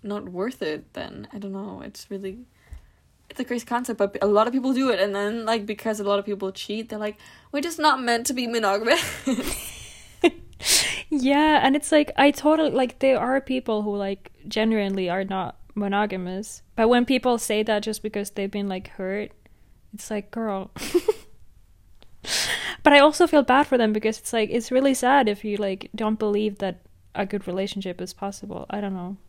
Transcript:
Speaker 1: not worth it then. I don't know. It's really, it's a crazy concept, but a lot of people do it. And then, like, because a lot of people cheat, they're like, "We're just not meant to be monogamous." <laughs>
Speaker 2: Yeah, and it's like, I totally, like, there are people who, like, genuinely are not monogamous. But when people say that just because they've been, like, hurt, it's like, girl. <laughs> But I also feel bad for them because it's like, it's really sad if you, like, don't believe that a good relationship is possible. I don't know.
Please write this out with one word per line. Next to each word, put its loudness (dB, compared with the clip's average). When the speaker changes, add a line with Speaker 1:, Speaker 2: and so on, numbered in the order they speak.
Speaker 1:
not -8
worth -6
it -6
then. -12
I -12
don't -10
know. -10
It's -18
really, -10
it's -12
a -2
crazy -4
concept, -2
but 0
a 2
lot 6
of -2
people 0
do 2
it. 2
And 2
then, -4
like, 0
because -4
a -6
lot 2
of -10
people -6
cheat, -8
they're -10
like, -6
"We're -2
just -6
not 4
meant 0
to -2
be -2
monogamous." 2
<laughs> 2
Speaker 2:
Yeah, 4
and 4
it's -2
like, 4
I 6
totally, 2
like, 0
there 4
are 0
people -2
who, -4
like, -6
genuinely 0
are -2
not -6
monogamous. -4
But 4
when 6
people 2
say -2
that 0
just -6
because -6
they've -4
been, -4
like, -6
hurt, -8
it's -14
like, -6
girl. -4
<laughs> -14
But 8
I 10
also 6
feel 4
bad 4
for 0
them 4
because -2
it's -10
like, 2
it's -2
really 4
sad 4
if -4
you, -2
like, -4
don't -2
believe 0
that -6
a -2
good -6
relationship -6
is -10
possible. -10
I -6
don't -4
know. -8